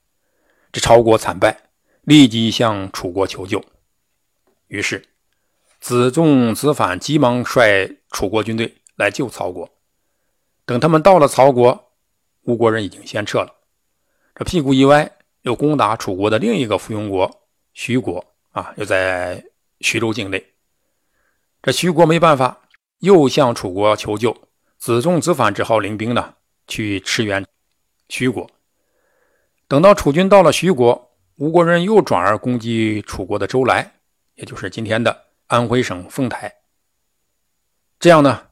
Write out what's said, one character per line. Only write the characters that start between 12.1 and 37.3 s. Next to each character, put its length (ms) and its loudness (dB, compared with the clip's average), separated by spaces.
吴 120 -2
国 160 2
人 120 -4
已 40 -6
经 180 -18
先 200 -8
撤 140 -4
了。 140 -6
这 120 -10
屁 160 -4
股 120 0
一 120 4
歪， 260 4
又 120 -4
攻 220 -2
打 220 0
楚 180 -8
国 140 0
的 100 0
另 160 -2
一 100 -2
个 120 -2
附 160 -10
庸 160 -8
国 380 -4
徐 240 -4
国 260 -6
啊， 260 -10
又 80 -8
在 580 -4
徐 180 -4
州 140 -4
境 160 -10
内。 240 -10
这 100 -2
徐 200 -2
国 140 0
没 120 2
办 200 2
法， 240 -2
又 280 4
向 260 0
楚 200 -8
国 240 0
求 200 -6
救， 300 -4
子 240 -2
仲、 180 0
子 140 -2
反 200 0
只 120 -6
好 140 0
领 180 -8
兵 160 -6
呢 220 -6
去 340 -6
驰 240 -4
援 200 -4
徐 220 -4
国。 200 -8
等 140 0
到 120 8
楚 180 -2
军 160 0
到 160 6
了 80 4
徐 180 0
国， 460 2
吴 120 -4
国 160 4
人 180 0
又 180 2
转 200 0
而 160 0
攻 220 -6
击 440 -4
楚 220 -12
国 140 -6
的 80 -6
周 160 0
来， 360 -2
也 80 -20
就 100 -18
是 160 -12
今 140 -10
天 180 -2
的 260 -2
安 180 0
徽 160 0
省 280 -8
凤 180 -6
台。 260 -12